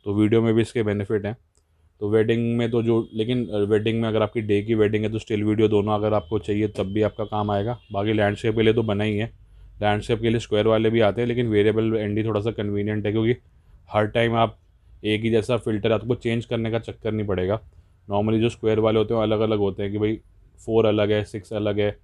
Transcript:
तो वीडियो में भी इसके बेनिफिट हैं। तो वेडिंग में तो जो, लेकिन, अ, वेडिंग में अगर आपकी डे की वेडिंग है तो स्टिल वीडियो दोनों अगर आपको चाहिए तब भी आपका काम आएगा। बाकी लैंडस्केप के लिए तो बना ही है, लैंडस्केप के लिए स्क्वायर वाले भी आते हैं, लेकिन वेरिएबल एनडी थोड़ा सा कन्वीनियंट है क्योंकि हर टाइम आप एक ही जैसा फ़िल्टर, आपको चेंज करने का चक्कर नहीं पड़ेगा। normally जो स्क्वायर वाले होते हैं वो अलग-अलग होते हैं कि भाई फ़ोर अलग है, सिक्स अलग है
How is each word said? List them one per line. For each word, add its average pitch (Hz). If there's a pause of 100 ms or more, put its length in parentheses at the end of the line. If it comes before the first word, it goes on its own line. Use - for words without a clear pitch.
तो 104
वीडियो 107
में 113
भी 113
इसके 113
बेनिफिट 104
हैं। 120 (600)
तो 104
वेडिंग 117
में 117
तो 117
जो, 117
लेकिन, 113
अ, 104
वेडिंग 107
में 113
अगर 110
आपकी 113
डे 104
की 110
वेडिंग 107
है 107
तो 110
स्टिल 107
वीडियो 107
दोनों 107
अगर 104
आपको 104
चाहिए 104
तब 104
भी 98
आपका 104
काम 104
आएगा। 104 (120)
बाकी 104
लैंडस्केप 104
के 113
लिए 110
तो 117
बना 104
ही 107
है, 107 (560)
लैंडस्केप 104
के 117
लिए 117
स्क्वायर 104
वाले 110
भी 117
आते 107
हैं, 120
लेकिन 120
वेरिएबल 110
एनडी 104
थोड़ा 107
सा 113
कन्वीनियंट 104
है 104
क्योंकि 113 (560)
हर 107
टाइम 117
आप 113 (480)
एक 107
ही 117
जैसा 113
फ़िल्टर, 110
आपको 110
चेंज 117
करने 113
का 117
चक्कर 113
नहीं 107
पड़ेगा। 95 (500)
normally 110
जो 117
स्क्वायर 110
वाले 110
होते 110
हैं 113
वो 110
अलग-अलग 107
होते 101
हैं 101
कि 104
भाई 107 (500)
फ़ोर 113
अलग 104
है, 107
सिक्स 107
अलग 104
है 104